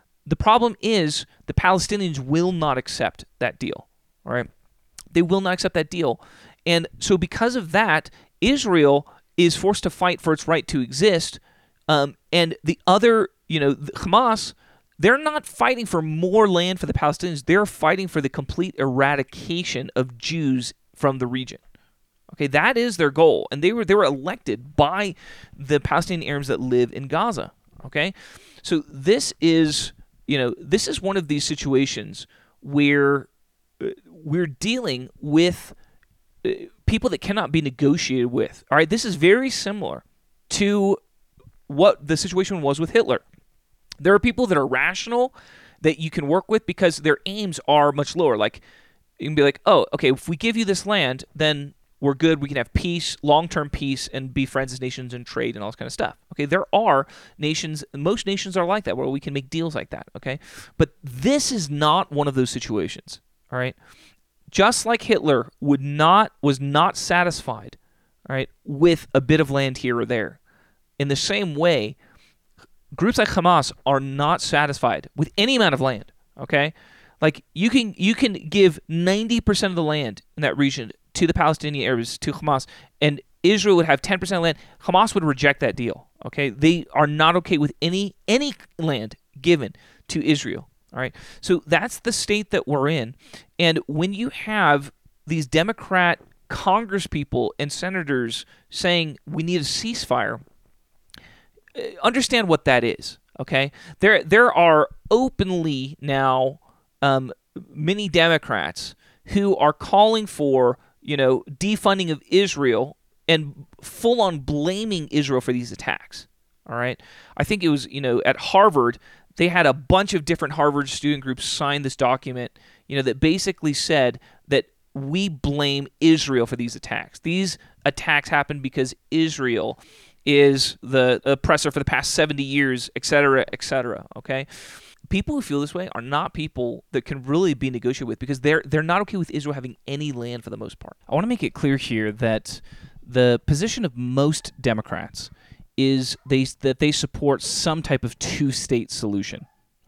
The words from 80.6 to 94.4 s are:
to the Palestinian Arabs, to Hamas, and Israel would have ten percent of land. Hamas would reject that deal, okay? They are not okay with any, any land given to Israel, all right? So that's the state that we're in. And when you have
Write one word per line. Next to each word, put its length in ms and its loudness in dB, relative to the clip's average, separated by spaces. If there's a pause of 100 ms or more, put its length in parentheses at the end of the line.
to 120 2
the 80 0
Palestinian 520 0
Arabs, 320 -2
to 140 -6
Hamas, 340 -2 (340)
and 200 2 (220)
Israel 340 6
would 100 4
have 160 2
ten 160 -2
percent 200 -4
of 40 -2
land. 160 0 (240)
Hamas 320 2
would 100 0
reject 360 2
that 160 0
deal, 320 -6 (180)
okay? 240 -4
They 420 2
are 140 4
not 300 2
okay 220 0
with 220 0
any, 340 -2 (140)
any 260 0 (240)
land 380 -4 (240)
given 340 2 (340)
to 160 -4
Israel, 440 -2 (240)
all 80 -10
right? 140 -8 (260)
So 260 0
that's 340 -2
the 120 -4
state 380 -2
that 180 -2
we're 200 0
in. 260 -4 (440)
And 280 2
when 260 -2
you 180 -6
have 600 0 (340)